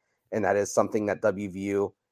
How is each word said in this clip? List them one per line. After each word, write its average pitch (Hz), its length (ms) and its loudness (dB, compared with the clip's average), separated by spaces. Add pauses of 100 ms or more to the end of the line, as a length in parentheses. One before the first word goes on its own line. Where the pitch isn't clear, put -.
(320)
and 107 120 -2
that 98 120 4
is 101 180 0
something 107 320 2
that 101 160 -2
W 101 280 0
V 92 100 -10
U 98 340 0 (180)